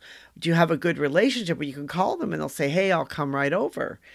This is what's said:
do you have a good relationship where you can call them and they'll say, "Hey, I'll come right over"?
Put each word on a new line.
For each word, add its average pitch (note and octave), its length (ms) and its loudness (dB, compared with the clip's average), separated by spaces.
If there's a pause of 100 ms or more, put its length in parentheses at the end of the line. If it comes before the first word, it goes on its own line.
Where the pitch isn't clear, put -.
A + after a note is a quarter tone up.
(380)
do E3 100 -4
you E3+ 60 4
have E3 160 6
a D#3+ 60 0
good D#3 220 0
relationship E3+ 600 2
where D3+ 100 -6
you C3 60 -8
can C#3+ 140 -10
call F#3+ 280 0
them C4 160 -4
and D#3 80 -4
they'll D3+ 80 -4
say, C#3+ 200 -2
"Hey, F#3+ 240 2
I'll E3 140 0
come C#3 280 -4
right C#3 180 0
over"? - 460 -2 (160)